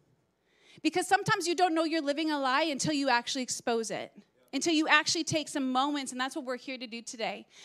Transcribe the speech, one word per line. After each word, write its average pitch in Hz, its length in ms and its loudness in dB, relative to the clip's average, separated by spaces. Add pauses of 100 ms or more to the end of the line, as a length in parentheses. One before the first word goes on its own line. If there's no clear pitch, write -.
(840)
Because 349 240 0
sometimes 392 400 2
you 349 80 0
don't 359 180 4
know 320 120 2
you're 320 160 0
living 285 280 0
a 302 80 0
lie 269 260 2
until 302 300 0
you 277 160 2
actually 240 320 0
expose 226 480 -2
it, 117 260 -8 (380)
until 277 200 0
you 311 140 2
actually 302 360 4
take 302 240 -2
some 262 240 -2
moments, 269 400 0
and 254 100 -8
that's 262 140 -4
what 294 100 -6
we're 247 100 -4
here 254 220 -10
to 247 80 -12
do 233 160 -12
today. 220 460 -8 (180)